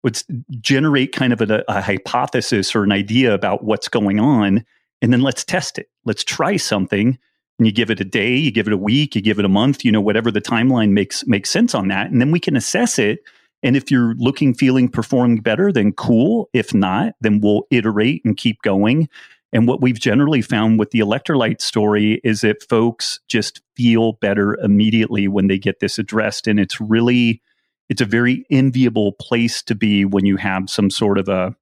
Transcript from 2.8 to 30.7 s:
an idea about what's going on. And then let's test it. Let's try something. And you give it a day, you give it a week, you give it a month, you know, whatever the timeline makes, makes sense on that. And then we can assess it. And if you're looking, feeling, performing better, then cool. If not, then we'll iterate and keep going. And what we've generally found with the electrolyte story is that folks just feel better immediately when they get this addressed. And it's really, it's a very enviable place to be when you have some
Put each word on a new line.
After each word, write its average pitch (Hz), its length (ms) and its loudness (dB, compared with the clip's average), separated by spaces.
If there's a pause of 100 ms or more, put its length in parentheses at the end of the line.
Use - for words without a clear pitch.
an 101 80 2
idea 107 420 2
about 98 300 -2
what's 107 240 -2
going 104 320 0
on. 113 440 2 (380)
And 120 100 2
then 123 100 4
let's 135 220 -2
test - 360 -6
it. - 100 -16 (160)
Let's - 180 -4
try 165 340 -2
something. 107 600 -2 (400)
And 113 80 2
you 110 80 2
give 110 160 0
it 107 100 -2
a 98 60 -4
day, 110 300 0
you 143 160 0
give 104 160 0
it 107 60 0
a 101 40 0
week, 120 380 0
you 101 60 0
give 104 180 0
it 101 60 2
a 95 40 2
month, 120 340 2
you 120 80 2
know, 104 100 4
whatever 107 280 0
the 104 120 -2
timeline 117 500 2
makes, 98 340 -2
makes 101 240 -2
sense 233 240 2
on 98 140 0
that. 98 240 -4
And 120 100 2
then 139 80 2
we 175 100 2
can 165 160 -2
assess 202 440 -2
it. 107 220 0 (420)
And 135 120 2
if 135 140 -2
you're 120 260 2
looking, 131 380 0
feeling, 131 360 2
performing 120 520 0
better, 160 300 0
then 104 200 2
cool. 156 600 0
If 117 180 -2
not, 101 500 0
then 107 200 2
we'll 107 300 2
iterate 113 520 0
and 107 140 0
keep - 240 -4
going. 107 480 0 (440)
And 113 140 2
what 127 140 0
we've 123 180 0
generally 135 440 2
found 110 340 2
with 107 140 0
the 117 80 0
electrolyte 113 640 0
story 104 600 0
is 110 180 -2
that 104 280 0
folks 117 580 -2
just - 340 -4 (140)
feel 113 380 2
better 104 480 0
immediately 104 680 2
when 98 200 0
they 95 100 2
get 98 220 -4
this - 180 -4
addressed. 107 480 -4
And 104 140 2
it's 95 200 -4
really, 117 640 2 (460)
it's - 140 -4
a 120 40 2
very 120 440 0
enviable 120 640 2
place 117 480 -2
to - 140 -6
be 101 300 2
when 98 200 0
you 98 120 2
have 95 320 -4
some 101 200 -2